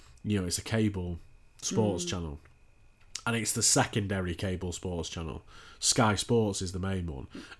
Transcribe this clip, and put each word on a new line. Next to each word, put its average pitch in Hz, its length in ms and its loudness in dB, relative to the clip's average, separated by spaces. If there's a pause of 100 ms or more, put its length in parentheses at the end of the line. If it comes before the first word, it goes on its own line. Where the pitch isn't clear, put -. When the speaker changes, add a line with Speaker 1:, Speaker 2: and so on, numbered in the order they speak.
(240)
Speaker 1:
You 104 180 2
know, 90 60 0
it's 85 100 -2
a - 60 -6
cable 98 560 0 (420)
sports 98 440 2
Speaker 2:
Mm. - 40 -6
Speaker 1:
channel. 82 300 -4 (880)
And 117 80 0
it's 110 180 0
the 110 100 0
secondary 98 720 2
cable 92 360 -2
sports 85 360 -4
channel. - 380 -8 (340)
Sky 110 360 4
Sports 110 460 2
is 92 120 -4
the 92 60 -4
main 92 320 -2
one. 65 160 -10 (320)